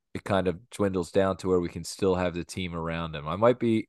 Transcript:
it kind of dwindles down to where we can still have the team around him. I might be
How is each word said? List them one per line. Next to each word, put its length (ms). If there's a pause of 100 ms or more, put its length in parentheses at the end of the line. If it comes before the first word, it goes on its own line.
(140)
it 100
kind 240
of 100 (120)
dwindles 420
down 260
to 100
where 120
we 80
can 160
still 320
have 180
the 100
team 300
around 400
him. 140
I 80
might 240
be 280